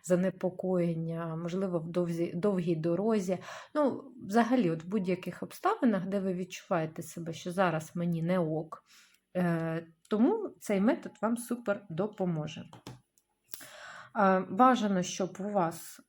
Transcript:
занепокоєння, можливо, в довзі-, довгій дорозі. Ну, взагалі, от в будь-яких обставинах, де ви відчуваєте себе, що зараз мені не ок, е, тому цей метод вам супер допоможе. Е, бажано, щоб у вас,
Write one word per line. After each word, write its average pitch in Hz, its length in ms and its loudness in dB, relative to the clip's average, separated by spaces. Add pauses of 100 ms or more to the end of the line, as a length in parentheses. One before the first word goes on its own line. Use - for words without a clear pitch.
занепокоєння, 175 1300 0
можливо, 175 420 -2
в 160 100 -4
довзі-, 170 460 -2
довгій 175 420 0
дорозі. 180 640 0 (360)
Ну, 294 380 0 (140)
взагалі, 226 440 4
от 160 140 -4
в 175 40 -10
будь-яких 180 540 -2
обставинах, 233 640 0
де 196 140 -2
ви 190 140 0
відчуваєте 170 680 -4
себе, 165 300 -10
що 180 200 -8
зараз 175 440 0
мені 170 260 0
не 180 160 2
ок, 160 460 -2 (520)
е, 165 500 0 (240)
тому 320 500 2
цей 196 200 0
метод 214 320 0 (100)
вам 226 140 0
супер 233 520 -4
допоможе. 170 760 -4 (1500)
Е, 190 220 6 (100)
бажано, 202 520 6
щоб 185 380 -4
у - 20 -6
вас, 185 680 -2